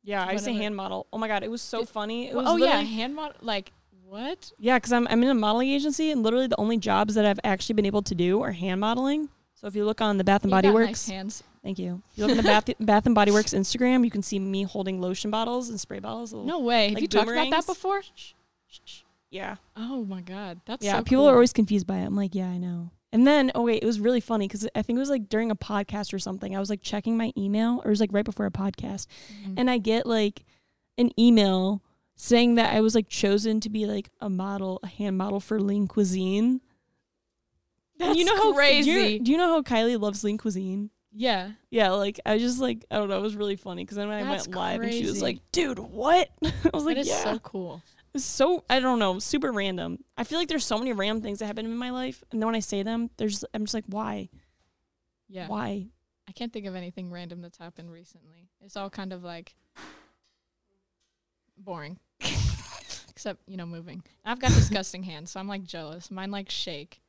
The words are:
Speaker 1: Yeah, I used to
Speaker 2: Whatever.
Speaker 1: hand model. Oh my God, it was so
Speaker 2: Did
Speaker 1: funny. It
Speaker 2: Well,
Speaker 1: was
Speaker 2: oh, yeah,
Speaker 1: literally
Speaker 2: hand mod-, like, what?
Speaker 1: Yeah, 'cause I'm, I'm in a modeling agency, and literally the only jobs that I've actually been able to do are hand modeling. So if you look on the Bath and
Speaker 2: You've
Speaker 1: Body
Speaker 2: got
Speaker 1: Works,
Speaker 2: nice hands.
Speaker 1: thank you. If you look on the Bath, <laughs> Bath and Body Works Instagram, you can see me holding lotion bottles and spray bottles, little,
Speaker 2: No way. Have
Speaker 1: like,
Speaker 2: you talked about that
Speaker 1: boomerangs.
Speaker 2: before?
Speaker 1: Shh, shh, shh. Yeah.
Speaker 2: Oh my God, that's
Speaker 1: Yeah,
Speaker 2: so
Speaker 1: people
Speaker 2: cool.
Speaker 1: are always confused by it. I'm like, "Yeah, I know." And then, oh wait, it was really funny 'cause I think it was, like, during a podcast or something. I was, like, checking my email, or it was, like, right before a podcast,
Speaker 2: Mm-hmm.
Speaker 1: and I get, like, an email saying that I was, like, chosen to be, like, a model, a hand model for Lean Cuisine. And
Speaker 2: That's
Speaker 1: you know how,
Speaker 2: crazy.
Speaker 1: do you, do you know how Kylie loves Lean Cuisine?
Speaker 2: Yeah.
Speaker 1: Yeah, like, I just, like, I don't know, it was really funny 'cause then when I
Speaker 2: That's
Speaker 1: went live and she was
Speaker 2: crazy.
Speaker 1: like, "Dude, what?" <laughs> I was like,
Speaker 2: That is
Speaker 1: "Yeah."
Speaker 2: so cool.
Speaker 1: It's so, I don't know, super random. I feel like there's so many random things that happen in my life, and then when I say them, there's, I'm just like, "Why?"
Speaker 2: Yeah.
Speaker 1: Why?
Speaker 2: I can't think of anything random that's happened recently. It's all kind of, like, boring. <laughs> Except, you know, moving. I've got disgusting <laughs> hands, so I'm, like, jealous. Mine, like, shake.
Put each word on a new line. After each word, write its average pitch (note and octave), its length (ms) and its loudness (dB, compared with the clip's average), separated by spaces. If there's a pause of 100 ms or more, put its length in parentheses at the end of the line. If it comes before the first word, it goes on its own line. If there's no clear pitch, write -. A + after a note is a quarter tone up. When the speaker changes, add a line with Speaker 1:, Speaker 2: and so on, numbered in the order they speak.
Speaker 1:
Yeah, G3 220 -4
I F#3+ 80 -2
used G#3+ 120 -2
to B3 60 -2
Speaker 2:
Whatever. G#3+ 120 -2
Speaker 1:
hand G#3 120 -4
model. F#3+ 380 -6
Oh A3+ 40 -6
my A3 100 -4
God, G#3 160 0
it A3 60 -6
was A#3 120 -6
so - 180 -6
Speaker 2:
Did A3+ 100 -4
Speaker 1:
funny. A3 380 -6
It B3+ 80 -10
Speaker 2:
Well, B3+ 80 0
Speaker 1:
was C#4+ 100 4
Speaker 2:
oh, E4+ 40 4
yeah, E4 80 6
Speaker 1:
literally G#3+ 220 4
Speaker 2:
hand A3+ 280 -4
mod-, D4+ 260 -10
like, G3+ 300 -6 (340)
what? A3+ 540 -10
Speaker 1:
Yeah, A#3+ 200 4
'cause A#3 120 -2
I'm, A#3+ 180 2
I'm A#3 140 4
in C4 60 4
a C#4 40 4
modeling A#3 360 2
agency, D4 420 0
and B3 120 0
literally B3 240 2
the A3+ 120 0
only A3 180 0
jobs G#3 380 0
that G#3 100 4
I've G3+ 180 4
actually G3 320 0
been G#3+ 100 4
able G3+ 180 0
to G3+ 120 -6
do F3+ 260 2
are A3+ 100 -4
hand F#3 300 -4
modeling. C4+ 480 0 (260)
So - 120 -20
if G3+ 80 -10
you G#3 100 0
look G#3+ 160 -2
on G#3 160 2
the F#3+ 80 2
Bath G3 180 4
and G3 80 0
Speaker 2:
You've F#3+ 60 6
Speaker 1:
Body F#3+ 100 6
Speaker 2:
got G#3 80 8
Speaker 1:
Works, A3+ 140 6
Speaker 2:
nice - 180 -6
hands. F#3+ 360 -10 (200)
Speaker 1:
thank F#3+ 160 -6
you. F3+ 220 -6 (100)
If - 60 -16
you G#3 80 -2
look C4+ 60 4
on A#3+ 60 4
the A3+ 60 4
Bath, G#3+ 300 4
<laughs> - 80 -8
Bath G#3+ 240 4
and A#3+ 100 4
Body G#3 160 6
Works G#3+ 220 4
Instagram, B3 500 2
you A#3 80 2
can G3+ 100 -4
see G3 180 -4
me G3 240 -2
holding F#3+ 380 -4
lotion F#3+ 300 -4
bottles A#3 380 -2
and G#3+ 100 -8
spray G3+ 200 -10
bottles, A3 340 -10
little, A3+ 120 -10
Speaker 2:
No D#4+ 140 -4
way. A#3 300 4
Have G#3 60 0
Speaker 1:
like, - 60 -2
Speaker 2:
you D#4+ 60 0
talked - 220 4
about A#3 60 -2
that - 140 0
Speaker 1:
boomerangs. D#4+ 160 0
Speaker 2:
before? G4 380 -4
Speaker 1:
Shh, - 300 -20 (340)
shh, - 180 -20
shh. - 160 -20 (300)
Yeah. G3 240 -10 (200)
Speaker 2:
Oh A#3 300 -6
my F#3+ 160 -8
God, F#3 440 -12
that's A3 200 -8
Speaker 1:
Yeah, G3 120 2
Speaker 2:
so A3+ 60 -2
Speaker 1:
people C4 200 6
Speaker 2:
cool. D4 60 10
Speaker 1:
are C4 40 8
always A#3+ 200 6
confused G3+ 340 2
by F#3+ 100 -2
it. F#3 80 -4
I'm G3+ 100 -2
like, G3 200 -2
"Yeah, F#3 120 -4
I F3+ 100 -6
know." F3 340 -8 (220)
And A#3 120 6
then, C#4 300 6
oh A#3+ 80 0
wait, A#3 180 0
it - 40 -4
was A3 160 0
really A#3+ 180 2
funny G#3+ 300 -2
'cause G#3 260 -6
I G#3+ 60 0
think A#3 160 -2
it - 20 0
was, C#4 100 -2
like, B3 200 -2
during A3 200 0
a G#3+ 60 0
podcast G3+ 580 -6
or G3 60 -4
something. F#3+ 360 -8
I G3 40 -4
was, G3 100 -4
like, G3+ 120 -4
checking A3 360 -2
my A3+ 200 0
email, A3 420 0
or - 60 -10
it A3 40 0
was, G#3 120 4
like, G3+ 120 2
right G3+ 120 2
before G#3 200 -4
a F#3+ 60 -2
podcast, G3 560 -6 (260)
Speaker 2:
Mm-hmm. G3+ 240 -10
Speaker 1:
and B3+ 120 4
I B3 80 2
get, A3 280 0
like, A3 400 0 (520)
an A#3+ 200 4
email G3+ 640 6 (360)
saying A#3+ 380 6
that A3+ 200 4
I A3 60 4
was, A3 140 4
like, A3 120 4
chosen G#3+ 540 2
to G#3+ 80 -6
be, G#3+ 160 -2
like, G#3 240 -4 (100)
a G#3+ 100 -6
model, F#3+ 540 -4
a G3+ 40 -12
hand G3 300 -4
model G3 220 -2
for G#3+ 200 -2
Lean G3+ 280 0
Cuisine. G3+ 720 2 (1400)
And F4 100 0
Speaker 2:
That's D#4+ 100 4
Speaker 1:
you E4+ 60 4
know G4+ 100 4
how, G#4+ 180 6
Speaker 2:
crazy. C#4+ 380 6
Speaker 1:
do F4+ 80 4
you, G#3+ 220 2
do B3 100 2
you D#4 60 6
know F4 160 4
how D#4 80 2
Kylie A#3 380 0
loves G3+ 260 -4
Lean G#3 120 0
Cuisine? F#3+ 520 -4 (240)
Speaker 2:
Yeah. G#3+ 380 -2 (200)
Speaker 1:
Yeah, G#3+ 200 4
like, G3+ 340 -2
I G#3+ 120 2
just, B3 220 0
like, A#3+ 320 -2
I - 60 -2
don't G#3 100 0
know, F#3+ 120 -2
it - 40 -2
was G#3+ 140 -4
really G3+ 180 -2
funny F3+ 300 -10
'cause G3+ 100 -14
then G3+ 140 -6
when G#3 80 -6
I G3+ 60 -6
Speaker 2:
That's G3 260 -4
Speaker 1:
went F#3 80 -8
live - 240 -2
and A3+ 120 -4
she A#3+ 100 -2
was G3+ 80 -2
Speaker 2:
crazy. G3+ 100 -4
Speaker 1:
like, - 320 -6
"Dude, C4+ 260 -2
what?" B3 560 2
<laughs> - 80 -6
I - 300 0
was D4+ 100 -4
like, D#4+ 140 0
Speaker 2:
That - 40 -2
is - 60 -2
Speaker 1:
"Yeah." - 160 0
Speaker 2:
so A3 160 -4
cool. F3+ 420 -12 (320)
Speaker 1:
It's C4+ 120 -4
so, E4 420 2
I C4 120 4
don't B3+ 180 2
know, F#3+ 220 0
super C#4 320 -2
random. F#3 520 -4 (140)
I - 60 -4
feel D#4 160 -4
like E4+ 80 -2
there's D4+ 180 -2
so A3 140 -2
many B3+ 120 -2
random G#3+ 300 -2
things G#3 160 -8
that G#3+ 80 -8
happen A3 220 -8
in A#3 100 -6
my B3 140 -8
life, B3+ 400 -8
and A3 100 -2
then A3 60 0
when A3+ 80 0
I A3 60 0
say G3+ 200 -4
them, A#3 360 -4
there's, G#3 260 -4 (100)
I'm G#3+ 120 -4
just A3 100 -6
like, A3 120 -6
"Why?" G#3 420 -8 (960)
Speaker 2:
Yeah. F#3 200 -14
Speaker 1:
Why? G#3 400 -8 (400)
Speaker 2:
I G#3 40 -20
can't A#3+ 200 -12
think G#3 140 -12
of F#3+ 80 -10
anything F3+ 380 -12
random F3 300 -14
that's F3 180 -20
happened E3+ 320 -20
recently. E3 580 -20 (120)
It's G3 140 -20
all G3 140 -10
kind F#3+ 240 -12
of, F3+ 100 -16
like, E3+ 320 -16 (2000)
boring. F3+ 420 -14 (100)
<laughs> - 100 -20 (880)
Except, - 380 -14
you F#3+ 100 -16
know, F3 80 -12
moving. E3+ 380 -16 (220)
I've A#3+ 140 -6
got B3+ 120 2
disgusting F#3+ 520 2
<laughs> F3+ 80 -12
hands, D#3+ 200 -16
so F#3+ 80 -12
I'm, G3 80 -10
like, G3 160 -10
jealous. E3 480 -14
Mine, F#3+ 200 -10
like, G3 180 -8
shake. - 600 -10